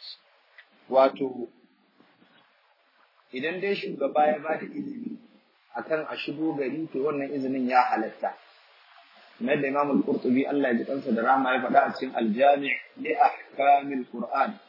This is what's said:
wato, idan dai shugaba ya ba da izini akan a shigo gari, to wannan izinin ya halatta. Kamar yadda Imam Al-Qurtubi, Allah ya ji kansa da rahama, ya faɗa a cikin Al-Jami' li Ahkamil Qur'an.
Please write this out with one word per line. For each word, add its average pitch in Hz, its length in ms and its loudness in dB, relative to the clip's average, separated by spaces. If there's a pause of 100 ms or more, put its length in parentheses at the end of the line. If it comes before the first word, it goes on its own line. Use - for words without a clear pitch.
(920)
wato, 131 560 2 (1800)
idan 156 260 -4
dai 196 140 0
shugaba 151 560 0
ya 151 160 2
ba 156 160 -2
da - 80 -10
izini - 480 -10 (580)
akan 156 320 -4
a 120 80 -10
shigo 156 400 -4
gari, 143 380 -4
to 135 100 -4
wannan 143 300 -2
izinin 131 340 -2
ya 123 140 4 (100)
halatta. 110 400 -4 (1040)
Kamar 135 240 0
yadda 139 80 -2
Imam 143 320 0
Al-Qurtubi, 131 480 2
Allah 139 240 0
ya 117 80 2
ji - 80 -2
kansa 135 240 -4
da 113 160 0
rahama, 131 320 2
ya 123 80 -2
faɗa 120 160 4
a 107 80 -2
cikin 131 240 -8
Al-Jami' 131 560 4 (320)
li 151 80 -2
Ahkamil 139 960 2
Qur'an. 117 480 -2 (140)